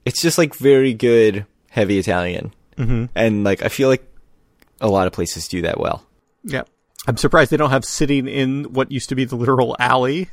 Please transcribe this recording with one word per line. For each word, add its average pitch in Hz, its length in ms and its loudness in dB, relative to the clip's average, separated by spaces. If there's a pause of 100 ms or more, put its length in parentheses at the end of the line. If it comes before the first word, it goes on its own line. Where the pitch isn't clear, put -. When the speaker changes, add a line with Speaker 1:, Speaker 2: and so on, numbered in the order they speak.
Speaker 1:
it's - 180 -4
just, 165 160 0
like, 156 160 2
very 135 400 4
good 110 500 4 (260)
heavy 101 280 0
Italian. 90 560 -2 (220)
Speaker 2:
Mm-hmm. 120 380 0
Speaker 1:
And, 107 300 0
like, 98 180 0
I - 60 -2
feel 135 200 0
like 131 160 2 (760)
a 110 80 0
lot 95 180 2
of 90 60 -2
places - 360 -6
do 90 140 -6
that 82 180 -2
well. 78 220 -4 (420)
Speaker 2:
Yeah. 131 180 -6 (440)
I'm 113 120 0
surprised 156 320 4
they 156 80 2
don't 147 120 2
have 135 140 0
sitting 139 420 -2
in 135 460 -4
what 131 180 -2
used 135 200 -8
to 135 40 -6
be 131 100 -2
the 123 120 -6
literal 123 420 0
alley 127 540 0